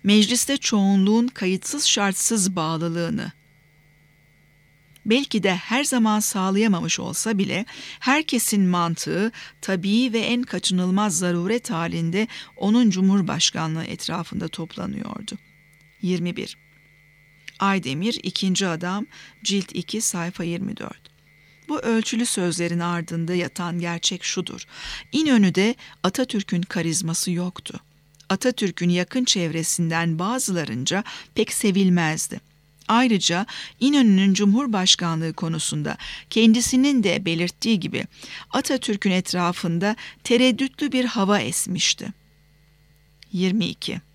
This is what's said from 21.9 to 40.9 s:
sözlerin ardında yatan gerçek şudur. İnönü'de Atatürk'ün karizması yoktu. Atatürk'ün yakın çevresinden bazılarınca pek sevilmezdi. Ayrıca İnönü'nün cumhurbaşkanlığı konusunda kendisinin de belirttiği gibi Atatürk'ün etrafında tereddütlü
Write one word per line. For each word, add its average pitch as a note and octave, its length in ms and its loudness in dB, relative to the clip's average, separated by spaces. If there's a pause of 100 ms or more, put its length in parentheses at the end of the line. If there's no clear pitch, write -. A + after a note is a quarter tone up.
sözlerin E3+ 540 -2
ardında E3+ 540 -4
yatan F3 440 -4
gerçek E3+ 460 -4
şudur. - 400 -6 (480)
İnönü'de A3+ 640 4 (280)
Atatürk'ün G3+ 600 -2
karizması E3 680 -2
yoktu. F3+ 500 -6 (480)
Atatürk'ün F#3+ 600 0
yakın F3+ 360 2
çevresinden E3 920 0
bazılarınca F3+ 880 -2 (300)
pek A#3 180 0
sevilmezdi. F3 880 2 (480)
Ayrıca G#3+ 580 2 (340)
İnönü'nün G#3+ 540 6
cumhurbaşkanlığı F#3 1000 2
konusunda D3+ 640 -4 (340)
kendisinin B3 720 4
de F#3+ 220 0
belirttiği F3 560 0
gibi - 240 -6 (460)
Atatürk'ün A#3 600 0
etrafında F3+ 880 0 (280)
tereddütlü B3+ 680 2